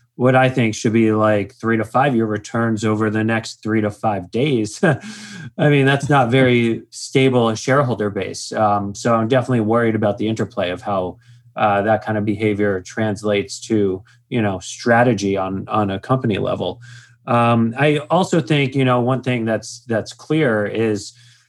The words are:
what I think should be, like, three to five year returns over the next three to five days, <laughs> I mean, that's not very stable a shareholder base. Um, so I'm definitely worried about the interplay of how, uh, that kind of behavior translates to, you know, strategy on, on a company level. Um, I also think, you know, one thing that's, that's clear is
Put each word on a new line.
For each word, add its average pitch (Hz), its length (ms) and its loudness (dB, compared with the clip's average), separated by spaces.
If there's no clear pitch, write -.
what 135 160 4
I 131 160 4
think 113 260 0
should 110 180 -2
be, 110 180 4
like, 107 440 0
three 113 200 -2
to 110 80 0
five 127 320 0
year 113 100 2
returns 110 600 -2
over 107 240 0
the 107 120 -2
next 110 400 -4
three 110 200 0
to 104 100 0
five 98 400 -6
days, 117 520 -2
<laughs> - 760 -4
I 147 120 2
mean, 139 160 4
that's 139 220 2
not 131 240 2
very 120 580 2
stable 127 600 2
a 110 80 -2
shareholder 123 520 0
base. 98 440 -8
Um, 101 420 0
so 120 180 0
I'm 110 140 2
definitely 123 320 2
worried 113 340 2
about 104 240 0
the 107 120 -2
interplay 101 400 -4
of 87 120 -6
how, 92 360 -4
uh, 101 240 2
that 107 240 0
kind 110 120 -2
of 101 60 -2
behavior 104 560 0
translates 104 880 -4
to, 98 380 0
you 123 120 -2
know, 98 180 -2
strategy 117 760 0
on, 95 320 -4
on 107 240 -2
a 98 80 -4
company 120 380 -2
level. 92 440 -4
Um, 117 500 2
I 147 200 2
also 175 300 2
think, 143 340 0
you 139 120 2
know, 123 160 2
one 123 200 0
thing 123 220 -2
that's, 110 420 -4
that's 110 280 -4
clear 123 520 0
is 107 460 -2